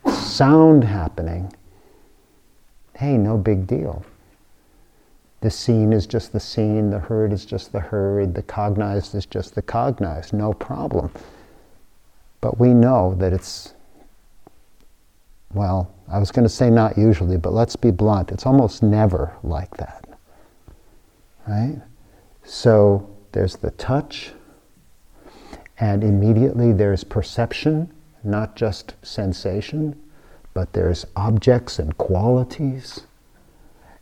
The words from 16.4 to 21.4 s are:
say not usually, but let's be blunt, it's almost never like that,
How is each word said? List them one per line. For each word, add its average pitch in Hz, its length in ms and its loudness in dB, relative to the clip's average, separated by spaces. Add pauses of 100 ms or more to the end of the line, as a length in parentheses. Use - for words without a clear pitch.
say 120 220 2
not 110 260 4
usually, 92 400 2
but 87 160 -2
let's 110 240 0
be 120 140 4
blunt, 98 420 0
it's - 140 -8
almost 131 360 2
never 101 600 2
like 82 340 -8
that, - 280 -14 (1400)